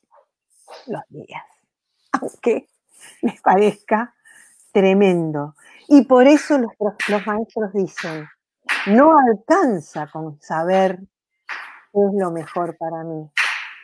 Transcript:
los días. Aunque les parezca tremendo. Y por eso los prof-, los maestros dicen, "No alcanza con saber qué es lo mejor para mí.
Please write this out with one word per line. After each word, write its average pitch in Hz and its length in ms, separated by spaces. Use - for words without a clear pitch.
los 170 220
días. - 340
Aunque - 560
les - 200
parezca 208 760
tremendo. 175 840
Y 277 180
por 254 220
eso 294 300
los 233 200
prof-, 202 320
los 202 180
maestros 214 460
dicen, 165 540
"No 285 300
alcanza 226 960
con 156 300
saber 185 560
qué - 1000
es 202 140
lo 190 180
mejor 165 460
para 165 260
mí. 156 260